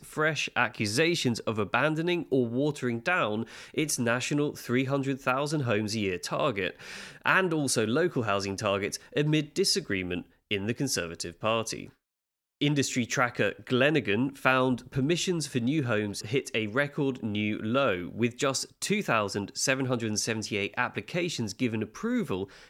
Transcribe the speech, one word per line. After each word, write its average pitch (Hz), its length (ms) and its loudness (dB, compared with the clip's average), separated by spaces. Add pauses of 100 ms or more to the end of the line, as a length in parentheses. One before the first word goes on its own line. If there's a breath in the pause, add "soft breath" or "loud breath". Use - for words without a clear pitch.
fresh 151 500 -2
accusations 120 840 2
of 110 180 -2
abandoning 156 720 0
or 127 160 2
watering 123 540 -2
down 117 460 0 (260 loud breath)
its 151 260 -2
national 127 560 0
three 127 300 0
hundred 135 360 -2
thousand 143 420 0
homes 110 340 0
a - 20 -2
year 95 200 0
target, 139 600 -2 (460 loud breath)
and 180 280 4
also 135 320 2
local 143 380 2
housing 101 320 0
targets 98 460 0 (160 loud breath)
amid 151 380 2
disagreement 101 720 0 (240 soft breath)
in 101 180 0
the 120 40 2
Conservative 87 680 -4
Party. 110 500 -2 (680)
Industry 139 440 2
tracker 120 500 0 (100)
Glenigan 127 760 2
found 131 540 2
permissions 160 560 0
for - 100 -2
new 135 240 0
homes 107 400 -2
hit 120 320 -2
a 110 140 0
record 135 560 0
new 104 340 0
low, 110 560 0
with 113 220 0
just 135 300 -2 (140)
two 202 220 0
thousand 104 540 0
seven 135 300 2
hundred 117 240 0
and 104 100 -2
seventy-eight 107 560 -2
applications 123 800 -4
given 113 280 -2
approval 160 640 -4 (220 loud breath)